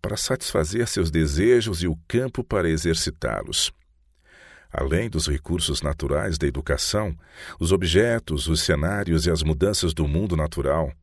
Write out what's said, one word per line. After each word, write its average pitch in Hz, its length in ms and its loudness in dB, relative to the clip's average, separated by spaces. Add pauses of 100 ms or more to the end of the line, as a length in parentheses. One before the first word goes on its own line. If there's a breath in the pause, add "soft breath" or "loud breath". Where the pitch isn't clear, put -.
para - 160 -4
satisfazer 110 680 -2
seus 87 220 0
desejos 85 720 2
e 90 60 0
o 80 100 -2 (100)
campo 123 360 -2
para 90 260 0
exercitá-los? 78 1000 -2 (1000 loud breath)
Além 82 360 0
dos 78 180 -2
recursos 76 540 -2
naturais 73 560 -2
da 80 100 0
educação, 73 680 -2 (460 loud breath)
os 85 140 4
objetos, 90 760 2
os 80 140 2
cenários 85 640 0
e 87 40 4
as 80 140 2
mudanças 82 500 2
do 80 140 0
mundo 87 300 0
natural 71 640 -2